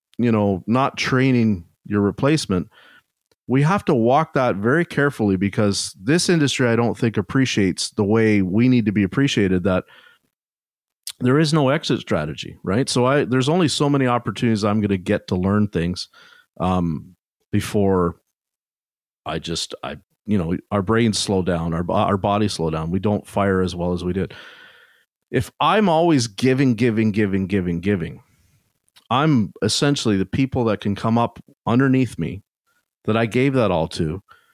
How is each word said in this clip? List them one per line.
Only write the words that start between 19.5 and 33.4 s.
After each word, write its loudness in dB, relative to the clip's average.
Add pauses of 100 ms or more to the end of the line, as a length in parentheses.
I, -10 (300)
you 0
know, -2 (140)
our 0
brains 2
slow -2
down, -2
our -2
bo-, -2
our 2
bodies 0
slow -4
down. -4
We -2
don't -2
fire 0
as -2
well -2
as -6
we -2
did. -4 (1000)
If -2
I'm 2
always 2
giving, 0
giving, 0
giving, 0
giving, -2
giving, -4 (880)
I'm 2 (100)
essentially 0
the 0
people -2
that -2
can -2
come 0
up -2 (260)
underneath 2
me -8 (640)
that 0
I 0
gave 0